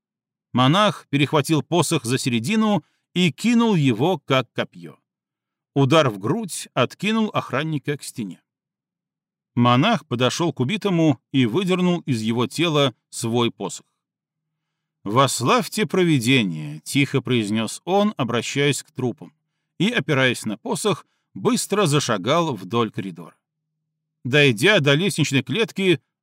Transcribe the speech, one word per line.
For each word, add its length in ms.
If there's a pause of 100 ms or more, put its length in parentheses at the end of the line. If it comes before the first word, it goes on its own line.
(560)
Монах 540
перехватил 540
посох 420
за 120
середину 680 (280)
и 160
кинул 460
его, 440
как 340
копьё. 440 (760)
Удар 360
в 80
грудь 560
откинул 540
охранника 720
к 60
стене. 380 (1120)
Монах 540
подошёл 460
к 80
убитому 580 (140)
и 120
выдернул 600
из 160
его 260
тела 480 (140)
свой 420
посох. 340 (1160)
«Вославьте 840
провидение», — 1000
тихо 360
произнёс 600
он, 320
обращаясь 680
к 100
трупам, 420 (440)
и, 120
опираясь 560
на 120
посох, 480 (280)
быстро 520
зашагал 680
вдоль 360
коридора. 440 (880)
Дойдя 560
до 140
лестничной 500
клетки, 560 (240)